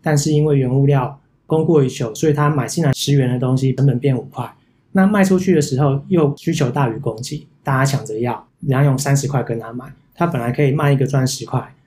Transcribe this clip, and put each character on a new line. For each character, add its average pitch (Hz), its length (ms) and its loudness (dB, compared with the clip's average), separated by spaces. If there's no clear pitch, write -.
但 151 160 0
是 156 140 0
因 147 140 2
为 147 120 2
原 127 100 2
物 139 200 2
料 135 340 0
供 160 180 0
过 160 200 4
于 127 40 0
求， 127 280 -6
所 160 120 0
以 151 60 4
他 147 160 2
买 147 160 -2
进 - 180 -4
来 139 80 2
十 - 220 0
元 131 160 2
的 123 80 -2
东 127 180 0
西 131 200 0
成 135 100 2
本 123 140 2
变 135 180 0
五 110 60 -6
块。 - 280 -12
那 190 120 4
卖 202 180 4
出 190 140 2
去 185 160 0
的 151 80 4
时 135 180 -2
候 139 280 0
又 156 280 2
需 - 160 -6
求 143 200 0
大 139 180 0
于 110 80 -8
供 - 240 -6
给， - 260 -12
大 135 160 -2
家 135 80 2
抢 135 180 -2
着 110 160 -8
要， 120 280 -6
人 143 100 -4
家 131 120 2
用 135 140 2
三 139 180 0
十 139 120 0
块 123 160 -2
跟 113 160 -6
他 113 120 -12
买， 123 140 -12
他 170 100 -2
本 131 160 -2
来 120 100 -4
可 147 120 0
以 135 80 2
卖 143 200 2
一 139 60 2
个 139 80 2
赚 139 220 0
十 - 180 -6
块 - 260 -6